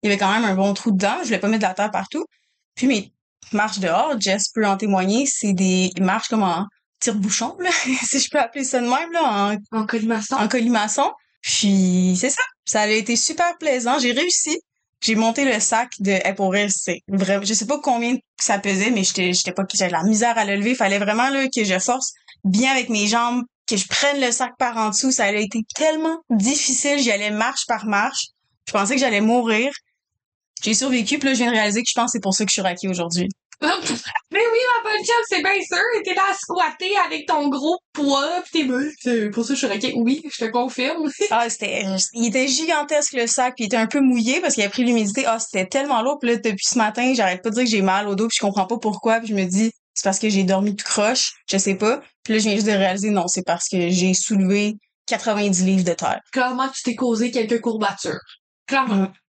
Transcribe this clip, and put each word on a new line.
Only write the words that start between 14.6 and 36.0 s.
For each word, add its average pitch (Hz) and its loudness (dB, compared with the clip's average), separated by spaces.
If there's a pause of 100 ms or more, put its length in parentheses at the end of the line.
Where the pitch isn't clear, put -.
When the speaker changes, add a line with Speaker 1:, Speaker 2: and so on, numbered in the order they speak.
Speaker 1:
J'ai 220 0
monté 226 2
le 220 0
sac 226 0 (100)
de, 196 0
hey, 190 0
pour 196 0
vrai, 202 0
c'est 180 -4
vraiment, 196 0
je 214 -2
sais 220 -2
pas 285 -2
combien 240 0 (220)
ça 202 0
pesait, 202 0
mais 196 2
j'étais, 180 0
j'étais 180 -2
pas, 196 -2 (100)
j'avais 180 0
de 175 -2
la 165 0
misère 226 2
à 214 2
le 202 0
lever. 226 0
Fallait 202 0
vraiment, 214 0
là, 277 0
que 240 -2
je 185 0
force 254 -2 (320)
bien 208 2
avec 247 0
mes 208 0
jambes, 240 0 (220)
que 214 -2
je 196 -4
prenne 285 0
le 247 0
sac 247 -4
par 240 -2
en 220 0
dessous. 254 0
Ça 240 0
a 202 2
été 214 -2 (120)
tellement 311 0 (120)
difficile. 269 2
J'y 233 2
allais 208 -2
marche 226 -2
par 214 -4
marche. 214 -2 (400)
Je - -12
pensais 202 0
que 262 2
j'allais 226 2
mourir. 226 2 (880)
J'ai 220 0
survécu, 247 0
puis 277 0
là, 262 2
je 226 2
viens 240 2
de 233 0
réaliser 214 2
que 226 -2
je - -2
pense 240 0
que 240 -4
c'est 196 -4
pour 190 0
ça 214 0
que 196 -2
je - 0
suis 202 -2
raquée 185 -2
aujourd'hui. 175 -2 (320)
Speaker 2:
<laughs> - -
Mais 330 -2
oui, 453 4 (240)
ma 440 -4
bonne 427 -2
chum, 466 2 (120)
c'est 359 0
bien 370 2
sûr. 349 0 (220)